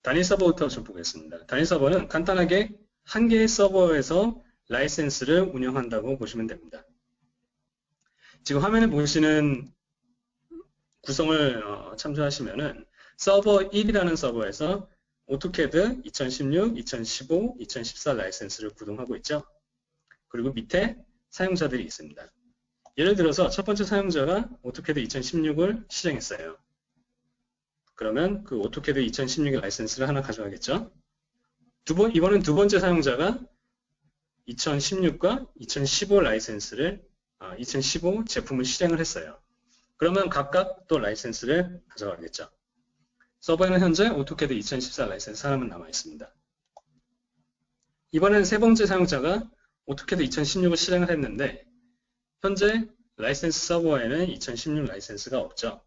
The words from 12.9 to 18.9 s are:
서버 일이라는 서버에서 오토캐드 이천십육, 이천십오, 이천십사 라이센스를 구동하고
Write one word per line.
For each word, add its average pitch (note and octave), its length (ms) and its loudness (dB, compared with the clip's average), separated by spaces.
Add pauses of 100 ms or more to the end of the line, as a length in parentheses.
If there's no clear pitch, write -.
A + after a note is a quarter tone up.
서버 G3+ 460 4
일이라는 G3+ 520 2
서버에서 C#3 720 -4 (420)
오토캐드 F3 760 0
이천십육, D3+ 720 -2
이천십오, C#3 800 -4
이천십사 B2 560 -6
라이센스를 G#2 560 -8
구동하고 A2 460 -10